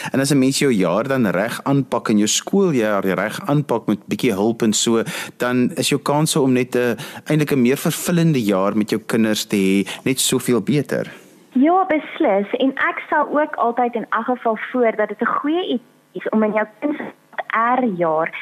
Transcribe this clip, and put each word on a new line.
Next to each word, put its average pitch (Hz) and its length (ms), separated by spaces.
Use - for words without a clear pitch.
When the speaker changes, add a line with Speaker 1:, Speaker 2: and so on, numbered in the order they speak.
Speaker 1:
en 131 100
as 139 120
'n 143 60
mens 131 200
jou 139 140
jaar 95 360
dan 131 180
reg 95 360
aanpak 139 460
en 107 100
jou 107 100
skooljaar 113 760
reg 95 420
aanpak 143 400
met 104 200
bietjie 107 260
hulp 110 300
en 110 100
so, 113 300
dan 123 400
is 127 120
jou 143 120
kanse 151 400
om 131 120
net 123 220
'n, 123 220
eintlik 151 260
'n 135 100
meer 123 140
vervullende 165 680
jaar 101 340
met 107 140
jou 110 160
kinders 110 400
te 110 100
hê 95 480
net 131 140
soveel 120 420
beter. 104 460
Speaker 2:
Ja, 349 340
beslis. 254 720
En 269 160
ek 330 340
sal 302 220
ook 302 240
altyd 240 400
in 226 160
elk 220 140
geval 240 340
voor 240 240
dat 208 120
dit 202 120
'n 233 60
goeie 320 380
idee - 240
is - 160
om 220 140
in 208 100
jou 214 140
kind 294 160
se 226 120
R-jaar 190 800